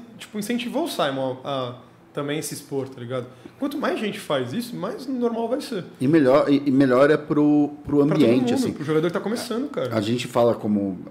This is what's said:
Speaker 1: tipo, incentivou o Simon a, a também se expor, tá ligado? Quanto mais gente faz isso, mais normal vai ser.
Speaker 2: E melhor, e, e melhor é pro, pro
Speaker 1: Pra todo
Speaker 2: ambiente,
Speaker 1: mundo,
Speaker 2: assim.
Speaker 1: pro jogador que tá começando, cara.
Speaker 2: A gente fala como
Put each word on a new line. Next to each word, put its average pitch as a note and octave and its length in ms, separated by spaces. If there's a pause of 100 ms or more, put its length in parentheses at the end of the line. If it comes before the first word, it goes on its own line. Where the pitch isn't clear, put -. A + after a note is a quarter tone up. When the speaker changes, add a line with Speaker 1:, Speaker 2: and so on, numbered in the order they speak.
(180)
Speaker 1:
tipo, - 200
incentivou A#3+ 460
o E4+ 60
Simon C3+ 520
a, C3+ 280
a A#2+ 60 (380)
também D3 280
se D3 120
expor, C3+ 360
tá - 100
ligado? B2 280 (300)
Quanto C#4+ 200
mais D4 200
gente G#3+ 220
faz B2+ 320
isso, G3+ 240
mais A#3+ 320
normal A#3 400
vai C4 140
ser. F#3+ 240 (160)
Speaker 2:
E B2+ 60
melhor, C#3+ 440
e, C#3 140
e D3 60
melhor C3+ 380
é D3+ 60
pro, D3 560 (140)
pro C#3+ 200
Speaker 1:
Pra - 20
todo D#3 40 (140)
Speaker 2:
ambiente, A#2+ 160
Speaker 1:
mundo, A#3+ 140
Speaker 2:
assim. A#3 180
Speaker 1:
pro D#3 100
jogador D#3 240
que E3+ 60
tá F#3+ 80
começando, A3+ 480
cara. A#2+ 260
Speaker 2:
A A2 60
gente A#2+ 260
fala A#2+ 260
como G2+ 460 (120)